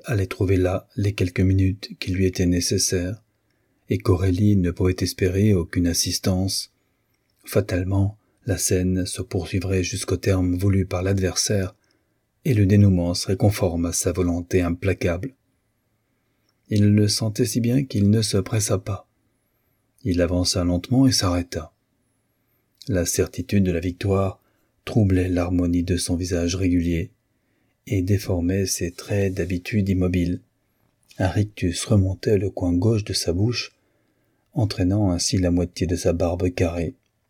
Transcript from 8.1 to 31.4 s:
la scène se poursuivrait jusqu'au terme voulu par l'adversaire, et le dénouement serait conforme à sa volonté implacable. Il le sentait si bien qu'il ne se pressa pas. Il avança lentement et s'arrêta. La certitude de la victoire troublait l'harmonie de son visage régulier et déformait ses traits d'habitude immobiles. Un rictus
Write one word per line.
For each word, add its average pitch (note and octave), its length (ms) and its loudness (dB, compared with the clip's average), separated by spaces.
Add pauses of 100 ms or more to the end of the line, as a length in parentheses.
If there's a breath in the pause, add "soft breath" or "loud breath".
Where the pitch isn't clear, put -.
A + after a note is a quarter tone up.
la F#2+ 100 -2
scène F#2 480 0
se - 160 -8
poursuivrait F#2 600 -2
jusqu'au - 340 -4
terme F2+ 400 0
voulu F#2+ 300 2
par F2+ 160 -4
l'adversaire, F#2+ 720 -2 (720)
et C3 80 2
le G#2 100 4
dénouement F#2 480 6
serait F#2 240 -2
conforme F2+ 480 0
à E2+ 80 -2
sa - 180 -2
volonté F2 520 0
implacable. F2 720 -2 (1400)
Il G#2 240 4
le G#2 140 4
sentait A2 360 -2
si A2+ 160 -2
bien A#2+ 240 0
qu'il G2+ 240 0
ne A2 140 4
se G#2 160 -2
pressa G2 400 -2
pas. - 280 -10 (960)
Il F2+ 200 0
avança F2 420 0
lentement F2+ 420 2
et B2+ 60 4
s'arrêta. F2 600 -2 (1120)
La F2+ 180 0
certitude F#2+ 600 -2
de F#2 80 2
la E2 80 -2
victoire F#2+ 600 -2 (460)
troublait F#2 420 2
l'harmonie F2 540 0
de F2 160 0
son F2 180 -2
visage F2 400 -2
régulier F2 540 0 (760)
et G2 140 -2
déformait F#2+ 640 0
ses F2+ 280 -4
traits G2 420 -4
d'habitude F#2+ 560 -2
immobiles. F2+ 500 0 (800)
Un F#2+ 100 0
rictus F#2+ 560 -4